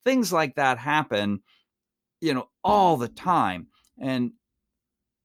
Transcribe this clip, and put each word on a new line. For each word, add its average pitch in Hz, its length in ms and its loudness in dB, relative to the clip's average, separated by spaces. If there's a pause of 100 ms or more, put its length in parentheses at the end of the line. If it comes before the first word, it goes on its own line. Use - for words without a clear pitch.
things 240 280 0
like 156 220 0
that 131 240 0
happen, 117 640 -2 (800)
you 160 120 -2
know, 127 160 -6 (140)
all 185 340 4
the 120 120 -4
time. 113 580 -2 (340)
And, 127 320 -4 (920)